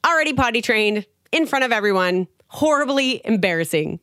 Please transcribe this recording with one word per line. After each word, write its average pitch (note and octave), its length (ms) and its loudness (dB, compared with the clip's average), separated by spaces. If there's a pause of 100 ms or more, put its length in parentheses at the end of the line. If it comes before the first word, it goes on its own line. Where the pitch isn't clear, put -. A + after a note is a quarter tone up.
already D#4 260 2
potty B3 300 0
trained, G#3+ 440 0 (260)
in D#4+ 140 2
front C4 180 0
of A#3+ 80 0
everyone, F#3 560 0 (180)
horribly C#4 760 0
embarrassing. E3+ 800 -2